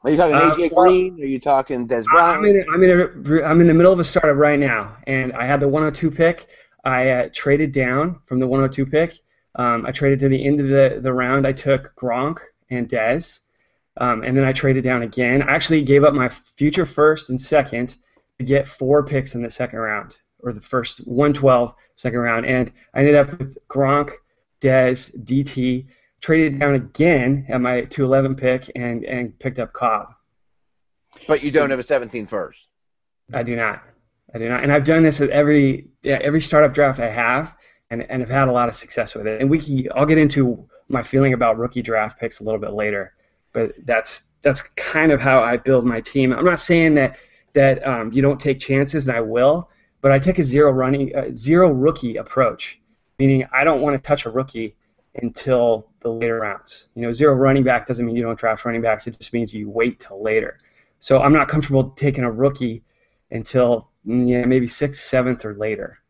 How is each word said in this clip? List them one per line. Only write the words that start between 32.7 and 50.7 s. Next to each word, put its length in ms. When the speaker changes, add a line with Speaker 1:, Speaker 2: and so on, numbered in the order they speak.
Speaker 2:
I 100
do 120
not. 280
I 40
do 100
not. 160
And 80
I've 120
done 180
this 200
at 100
every, 560
yeah, 180
every 180
startup 340
draft 260
I 100
have, 460
and, 220
and 100
I've 80
had 180
a 40
lot 180
of 60
success 400
with 100
it. 160
And 80
we 100
can, 360
I'll 100
get 140
into 480
my 140
feeling 320
about 240
rookie 240
draft 380
picks 200
a 40
little 160
bit 140
later, 420
but 200
that's, 380
that's 180
kind 500
of 80
how 220
I 160
build 260
my 160
team. 320
I'm 140
not 140
saying 360
that, 220
that, 340
um, 240
you 100
don't 180
take 200
chances, 480
and 100
I 40
will, 500
but 100
I 80
take 180
a 60
zero 280